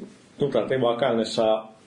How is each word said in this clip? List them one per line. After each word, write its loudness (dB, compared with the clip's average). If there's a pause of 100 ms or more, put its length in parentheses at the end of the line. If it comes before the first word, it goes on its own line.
(400)
juteltiin 0
vaan 2
kännissä 0
ja, 2 (220)